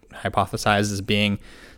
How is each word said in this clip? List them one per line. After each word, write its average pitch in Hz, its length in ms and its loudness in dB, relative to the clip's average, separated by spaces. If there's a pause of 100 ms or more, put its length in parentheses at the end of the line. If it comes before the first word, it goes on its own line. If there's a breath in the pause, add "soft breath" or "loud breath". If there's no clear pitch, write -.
(100)
hypothesized 104 800 0
as 98 80 -4
being 104 400 0 (380 loud breath)